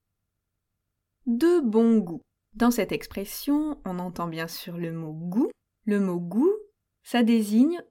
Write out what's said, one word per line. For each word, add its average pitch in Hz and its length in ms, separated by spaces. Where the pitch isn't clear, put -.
De 311 340
bon 226 380
goût. 170 240
Dans 233 180
cette 202 220
expression, 285 920
on 180 160
entend 175 280
bien 165 200
sûr 170 300
le 165 160
mot 160 180
goût. 180 380
Le 208 160
mot 180 200
goût, 214 340
ça 240 180
désigne 233 680